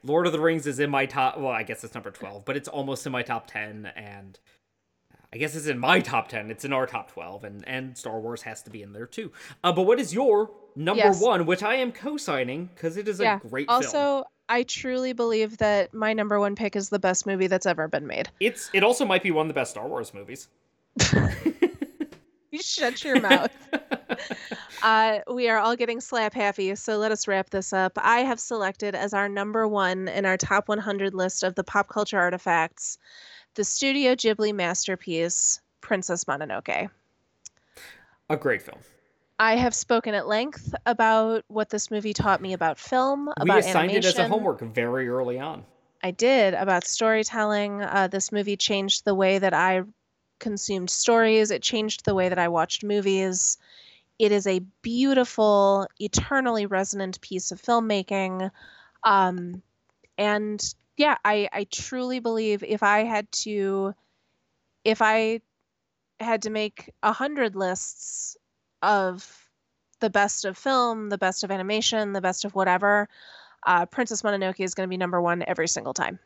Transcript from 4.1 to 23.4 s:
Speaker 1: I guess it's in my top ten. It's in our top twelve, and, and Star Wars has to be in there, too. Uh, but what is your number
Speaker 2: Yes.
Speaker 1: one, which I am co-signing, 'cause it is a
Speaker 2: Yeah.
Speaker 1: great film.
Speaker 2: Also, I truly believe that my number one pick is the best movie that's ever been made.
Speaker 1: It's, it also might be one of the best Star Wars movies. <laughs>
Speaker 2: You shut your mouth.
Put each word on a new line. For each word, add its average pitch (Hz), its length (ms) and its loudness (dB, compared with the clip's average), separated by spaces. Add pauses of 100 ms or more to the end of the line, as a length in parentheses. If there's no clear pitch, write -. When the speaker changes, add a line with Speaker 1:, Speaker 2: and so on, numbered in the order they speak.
Speaker 1:
I - 20 -14
guess 143 180 -4
it's 151 120 -6
in 131 120 -2
my 156 220 4
top - 280 -2
ten. 110 220 -10
It's 113 140 -12
in 139 80 -4
our 139 140 0
top 110 260 -10
twelve, 92 320 -14
and, 101 240 -16
and 131 300 -10
Star 113 220 -8
Wars 117 200 -10
has 110 220 -14
to 113 80 -20
be 107 100 -16
in 101 140 -18
there, 113 100 -12
too. 208 260 -12 (320)
Uh, 180 80 4
but 175 120 2
what 233 180 6
is 175 140 -4
your 220 360 4 (240)
number 185 280 2
Speaker 2:
Yes. 196 180 8
Speaker 1:
one, 202 240 4
which 180 180 2
I 214 120 2
am 254 180 0
co-signing, 170 840 -4
'cause 165 220 -6
it 208 100 -6
is 196 140 -4
a 208 40 2
Speaker 2:
Yeah. 208 160 2
Speaker 1:
great 247 280 -6
film. 240 80 4
Speaker 2:
Also, 277 480 0 (240)
I 240 140 2
truly 254 500 -4
believe 226 460 0
that 208 340 2
my 220 220 -2
number 208 260 0
one 202 160 0
pick 208 180 -4
is 196 140 -4
the 202 100 -2
best 208 280 0
movie 190 220 0
that's 185 180 0
ever 165 200 0
been 147 200 -4
made. - 240 -6 (100)
Speaker 1:
It's, - 320 -2
it 190 100 4
also 240 220 4
might 190 180 2
be 190 80 -2
one 156 140 2
of 160 40 -2
the 143 60 -6
best 131 180 -2
Star 110 140 -10
Wars 127 280 -8
movies. 101 340 -16 (500)
<laughs> - 140 2 (1400)
Speaker 2:
You 302 100 -10
shut - 420 -4
your 254 160 4
mouth. 233 300 4 (200)